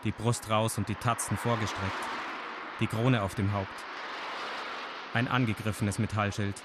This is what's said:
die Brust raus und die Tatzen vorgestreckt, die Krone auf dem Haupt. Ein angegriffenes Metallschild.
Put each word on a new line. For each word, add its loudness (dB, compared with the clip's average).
die 0
Brust 0
raus 4
und 0
die 0
Tatzen 0
vorgestreckt, 0
die 0
Krone 4
auf 0
dem 2
Haupt. -2
Ein 4
angegriffenes 2
Metallschild. 0